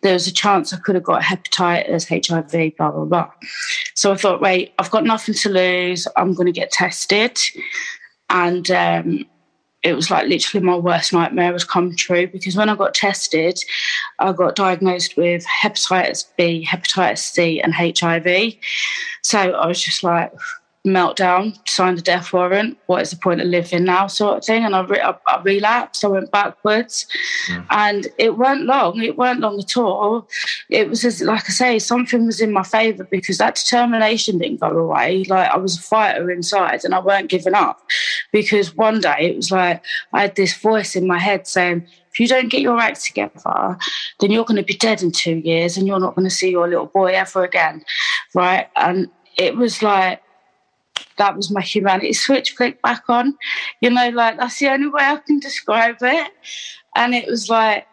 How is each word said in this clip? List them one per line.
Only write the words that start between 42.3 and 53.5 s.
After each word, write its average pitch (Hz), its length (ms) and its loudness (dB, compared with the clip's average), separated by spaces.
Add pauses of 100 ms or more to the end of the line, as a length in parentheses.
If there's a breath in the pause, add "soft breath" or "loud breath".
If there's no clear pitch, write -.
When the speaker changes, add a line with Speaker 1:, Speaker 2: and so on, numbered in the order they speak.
Speaker 1:
get 254 120 0
your 240 180 2
act - 240 -2
together, - 760 -4 (420 loud breath)
then 202 100 2
you're 220 160 2
gonna 202 160 0
be 180 140 -4
dead 220 260 0
in 175 100 0
two 165 260 -2
years 165 400 0
and 196 100 0
you're 196 120 0
not 185 160 -2
gonna 185 140 0
see 185 220 0
your 175 160 2
little 170 180 0
boy 185 280 2
ever 190 300 0
again," 160 400 -2 (520 loud breath)
right? 185 400 2
And 180 340 0 (260)
it 185 220 0
was 233 240 0
like, 196 400 2 (960)
that 196 180 4
was 185 140 -6
my 196 120 -2
humanity 202 500 0
switch - 460 0
clicked - 240 -2
back 240 260 0
on. 247 300 2 (420 loud breath)